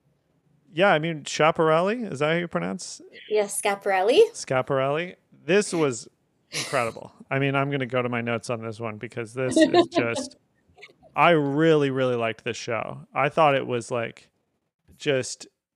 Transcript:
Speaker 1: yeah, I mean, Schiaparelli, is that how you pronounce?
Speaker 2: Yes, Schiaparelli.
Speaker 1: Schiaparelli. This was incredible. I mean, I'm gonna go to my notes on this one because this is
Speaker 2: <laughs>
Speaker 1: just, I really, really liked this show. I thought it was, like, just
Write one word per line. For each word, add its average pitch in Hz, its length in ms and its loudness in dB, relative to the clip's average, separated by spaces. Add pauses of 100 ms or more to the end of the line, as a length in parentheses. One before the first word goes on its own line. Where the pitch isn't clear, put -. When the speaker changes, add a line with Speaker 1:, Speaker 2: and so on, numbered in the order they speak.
(720)
Speaker 1:
yeah, 185 180 2
I 160 100 4
mean, 156 260 -6
Schiaparelli, 165 800 2
is 180 160 -8
that 151 140 0
how 170 40 0
you 175 100 -4
pronounce? 180 540 -8 (260)
Speaker 2:
Yes, 208 320 -2
Schiaparelli. 202 640 2 (120)
Speaker 1:
Schiaparelli. 139 840 -2 (300)
This 196 280 2
was 147 340 -2 (440)
incredible. - 600 -4 (200)
I 135 80 0
mean, 139 160 0
I'm 139 160 0
gonna 131 160 -4
go 123 140 -2
to 123 80 -2
my 120 120 -4
notes 117 280 -4
on 117 120 -4
this 113 180 -10
one 110 180 -8
because 110 360 -12
this 131 240 -2
is 339 300 6
Speaker 2:
<laughs> - 40 -14
Speaker 1:
just, 262 440 -2 (800)
I 156 160 6
really, 151 580 4
really 127 260 0
liked 113 280 -4
this 113 140 -6
show. 117 420 -6 (160)
I 135 140 2
thought 147 260 4
it 127 100 0
was, 120 240 -4
like, 120 400 -6 (680)
just - 500 -2 (280)